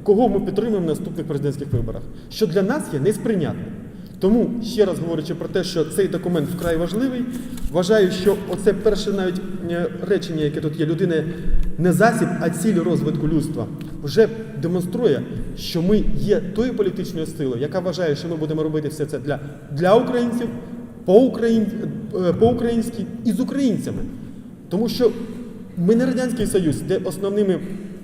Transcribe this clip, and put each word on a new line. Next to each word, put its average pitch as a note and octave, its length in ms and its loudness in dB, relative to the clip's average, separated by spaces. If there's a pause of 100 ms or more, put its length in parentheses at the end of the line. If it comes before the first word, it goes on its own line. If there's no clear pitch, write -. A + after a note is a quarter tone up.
кого G#3 260 6
ми G3 100 2
підтримуємо G3+ 460 0
на D#3+ 60 0
наступних D3+ 340 -4
президентських C#3+ 480 -4
виборах, A#2+ 280 -2 (280)
що G#3+ 180 0
для F3 140 2
нас B3+ 220 0 (100)
є D3 60 -2
несприйнятним. F#3 640 0 (540)
Тому, G3+ 300 4 (140)
ще G3+ 220 2
раз E3+ 140 -2
говорячи E3 360 -4
про D#3+ 120 -8
те, F3+ 160 0
що D#3+ 220 0
цей F#3 220 0
документ F3 480 0
вкрай E3+ 220 0
важливий, A#3+ 480 -2 (460)
вважаю, F3+ 400 4
що G3 240 2 (140)
оце F#3+ 240 2
перше G#3 380 0
навіть, F#3 300 -2 (300)
е, F3 160 0 (200)
речення, E3+ 360 0
яке D3 180 -2
тут D3+ 180 -4
є, D#3 60 2
«Людина E3+ 300 2 (640)
не E3+ 160 4
засіб, G#3+ 340 4 (140)
а E3+ 80 2
ціль G#3+ 260 2
розвитку D3+ 520 2
людства», C#3 380 0 (380)
вже G3 240 4 (340)
демонструє, F3+ 600 0 (360)
що - 240 -4
ми G3 220 4 (140)
є E3+ 220 4 (160)
тою A#3+ 180 0
політичною F#3 520 -2
силою, B2+ 360 -4
яка D#3 180 -2
вважає, E3+ 360 0
що E3+ 120 -8
ми E3 80 -4
будемо D#3 280 -2
робити D#3 240 -2
все D3+ 180 -4
це C#3 140 -6
для, C3 200 -4 (320)
для F3 240 4
українців, A#3+ 520 2 (580)
по F3+ 80 4
Україн-, A3+ 540 6 (600)
е, E3+ 40 2
по-українськи A#3 720 2 (200)
і A#3 60 2
з F#3 80 -2
українцями. F#3+ 600 -2 (680)
Тому G#3+ 200 0
що A#3+ 220 4 (760)
ми A3 80 6
не B3 100 4
Радянський B3+ 420 0
Союз, D#3 340 2
де F#3 160 0
основними G3 600 0 (440)